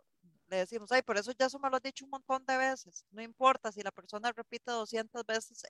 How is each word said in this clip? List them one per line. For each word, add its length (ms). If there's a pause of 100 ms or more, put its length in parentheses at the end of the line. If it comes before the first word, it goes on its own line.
(480)
le 100
decimos, 340
"Ay, 120
pero 160
eso 140
ya 140
eso 120
me 100
lo 80
has 60
dicho 220
un 60
montón 340
de 120
veces", 540
no 100
importa 500
si 100
la 100
persona 400
repite 400
doscientas 540
veces, 440